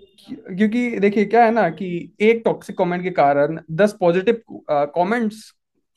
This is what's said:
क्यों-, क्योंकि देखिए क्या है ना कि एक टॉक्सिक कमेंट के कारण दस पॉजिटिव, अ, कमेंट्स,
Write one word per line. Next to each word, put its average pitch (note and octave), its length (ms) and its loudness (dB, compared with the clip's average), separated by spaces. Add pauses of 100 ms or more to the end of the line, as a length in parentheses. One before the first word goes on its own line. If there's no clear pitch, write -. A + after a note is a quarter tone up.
(280)
क्यों-, - 300 -14
क्योंकि A3+ 420 -2
देखिए G#3 260 2
क्या A3 200 4
है A3 60 2
ना G#3+ 180 0
कि F3 500 -8
एक A3+ 260 4
टॉक्सिक E3+ 320 -4
कमेंट F3+ 260 -2
के F#3 80 -4
कारण D3 500 2 (100)
दस G3+ 280 0
पॉजिटिव, F#3 680 -2
अ, D3 160 2
कमेंट्स, G#3+ 680 -4 (420)